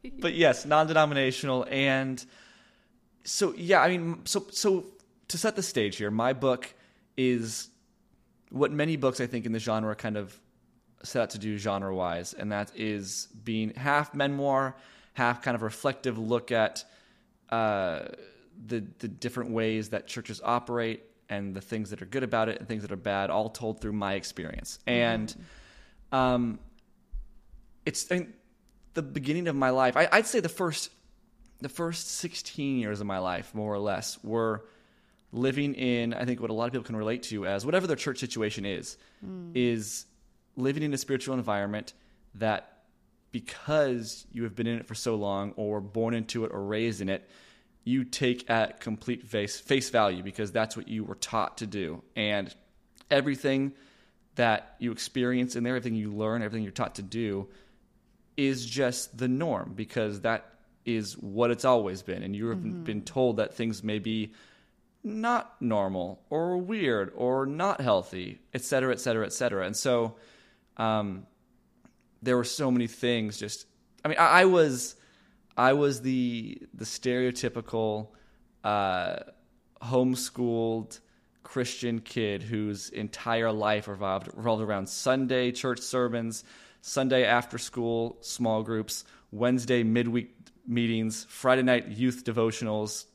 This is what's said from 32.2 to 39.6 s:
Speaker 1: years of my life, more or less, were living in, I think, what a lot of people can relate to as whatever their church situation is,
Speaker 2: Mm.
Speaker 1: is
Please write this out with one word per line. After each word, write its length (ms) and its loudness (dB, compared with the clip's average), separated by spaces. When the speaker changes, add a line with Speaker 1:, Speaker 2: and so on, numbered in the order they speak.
Speaker 1:
years 220 -2
of 60 -4
my 120 -2
life, 360 -2
more 180 -2
or 60 0
less, 440 -2
were 420 0
living 420 0
in, 400 0
I 100 -4
think, 160 -2
what 100 -4
a 40 -2
lot 120 0
of 60 -4
people 140 -4
can 100 -6
relate 280 -2
to 220 -4
as 200 0
whatever 200 2
their 100 2
church 220 -4
situation 480 -4
is, 300 -6
Speaker 2:
Mm. 300 -12
Speaker 1:
is 520 0